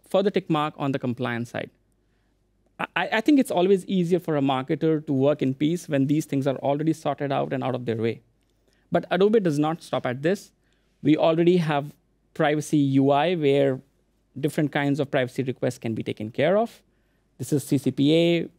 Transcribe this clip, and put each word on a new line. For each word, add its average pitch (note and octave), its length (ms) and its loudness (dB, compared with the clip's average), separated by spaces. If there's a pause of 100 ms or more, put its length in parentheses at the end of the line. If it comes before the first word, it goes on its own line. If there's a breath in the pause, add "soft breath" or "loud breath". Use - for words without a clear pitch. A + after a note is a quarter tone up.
further G3 200 2
tick F#3+ 200 -4
mark D3+ 280 0
on C#3 140 -2
the C3+ 80 -4
compliance A#2+ 500 -4
side. - 200 -8 (1080)
I, - 340 -4
I A3 80 2
think D4 180 4
it's - 120 0
always F3+ 340 2
easier F3+ 340 0
for D#3+ 180 -2
a C#3 40 2
marketer D3 640 0
to D3 80 -2
work C#3 280 2
in C3 120 0
peace D#3+ 360 -2
when C3+ 180 0
these D3+ 180 0
things C#3 200 -4
are C3+ 120 -2
already D3+ 360 -2
sorted C#3+ 380 -6
out C#3 220 -2
and B2+ 100 -4
out B2+ 120 -2
of B2 100 -8
their A2+ 120 -4
way. A2+ 240 -4 (720)
But F3 180 0
Adobe G#3 300 4
does D#3+ 180 0
not D#3 240 -2
stop - 240 -6
at B2+ 160 -4
this. E3+ 300 -4 (500)
We D3+ 160 4
already E3+ 400 4
have D3 360 -2 (400)
privacy D3+ 440 0
U C#3 340 4
I D#3 240 2
where C#3 460 2 (580)
different D3 320 -2
kinds C#3+ 280 0
of C#3 100 -4
privacy C3 340 -2
requests B2+ 360 -6
can A2+ 160 -6
be - 80 -8
taken A2 260 -8
care E3 280 0
of. - 260 -4 (560)
This - 120 -6
is C#3+ 120 -2
C C#3+ 140 -2
C C3 140 -2
P C#3+ 220 0
A E3+ 460 0